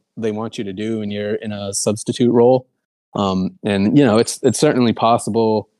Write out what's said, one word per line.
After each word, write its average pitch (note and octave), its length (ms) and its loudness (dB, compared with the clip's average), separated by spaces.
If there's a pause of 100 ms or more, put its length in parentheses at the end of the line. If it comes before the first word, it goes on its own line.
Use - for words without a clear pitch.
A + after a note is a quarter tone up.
(160)
they A2 160 -4
want G#2+ 260 -8
you A#2+ 60 -6
to G2 100 -8
do A2 260 -6
when G#2 120 -6
you're G#2 240 -4
in G#2+ 160 -8
a G2+ 220 -8
substitute A#2+ 580 0
role. B2 340 4 (480)
Um, F#2+ 520 -2
and, G2+ 320 0
you D3 80 8
know, A2 120 4
it's, - 240 0
it's B2+ 160 0
certainly B2+ 360 2
possible A2 760 0 (120)